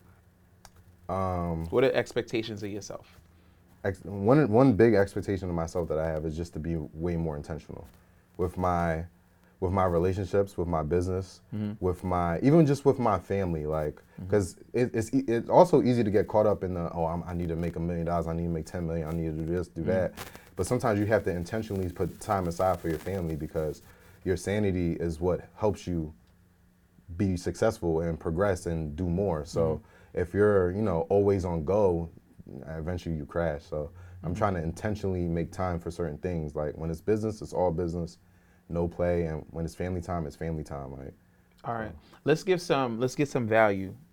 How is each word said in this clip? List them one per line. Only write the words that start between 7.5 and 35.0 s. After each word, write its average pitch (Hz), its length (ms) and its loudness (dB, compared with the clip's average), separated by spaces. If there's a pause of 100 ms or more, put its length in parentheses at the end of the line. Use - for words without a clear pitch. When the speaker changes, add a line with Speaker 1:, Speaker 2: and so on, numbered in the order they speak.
Speaker 1:
with 90 200 -2
my, 85 480 0 (540)
with 92 140 0
my 95 120 4
relationships, 95 720 2
with 85 120 -2
my 82 160 0
business, 90 560 -2 (140)
Speaker 2:
Mm-hmm. 104 180 -4 (120)
Speaker 1:
with 90 200 -2
my, 87 360 0
even 156 260 8
just 139 180 2
with 135 140 4
my 113 200 2
family, 87 480 -2
like, 76 300 -2 (240)
Speaker 2:
Mm-hmm. 95 100 -8
Speaker 1:
'cause 98 260 2 (180)
it, 120 200 0
it's 113 200 -2
e-, 135 120 4
it's 113 220 2
also 156 340 8
easy 120 220 4
to 104 60 0
get 95 180 4
caught 107 180 4
up 101 160 2
in 92 120 -4
the, 85 180 -4
"Oh, 85 140 -2
I'm, 82 200 -2
I 87 80 -8
need 87 140 -2
to 82 80 -2
make 85 200 -2
a 82 40 -4
million 85 260 -2
dollars, 85 220 0
I 82 60 -2
need 82 100 -2
to 85 60 -2
make 80 160 -2
ten 87 200 -6
million, 82 220 -4
I 80 40 -4
need 80 240 -2
to 80 80 -4
do - 20 -6
this, 87 220 -2
do - 120 -10
Speaker 2:
Mm-hmm. 80 100 -2
Speaker 1:
that." 92 220 0 (440)
But 92 100 -4
sometimes 120 340 2
you 104 60 2
have 104 180 4
to 101 60 -2
intentionally 92 600 -2
put 87 300 -4
time 95 260 0
aside 90 340 0
for 87 100 -4
your 78 80 -2
family 87 360 -4
because 76 460 -6 (440)
your 92 120 0
sanity 92 560 0
is 82 280 -4
what 87 200 0 (160)
helps 104 300 -2
you 82 260 -4 (1040)
be 95 220 0
successful 85 640 0
and 82 180 -4
progress 90 460 0
and 80 280 -4
do 90 140 -4
more. 87 380 0
So - 140 -4 (540)
Speaker 2:
Mm-hmm. 90 60 -2
Speaker 1:
if 87 140 -4
you're, 98 380 6
you 101 100 0
know, 85 260 0
always 98 380 4
on 82 180 -2
go, 90 460 2 (580)
eventually 82 480 -6
you 73 80 -6
crash. 78 400 -2
So 76 260 -6 (320)
I'm 78 100 -6
Speaker 2:
Mm-hmm. 87 60 -6
Speaker 1:
trying 104 180 2
to 82 60 -2
intentionally 92 640 -4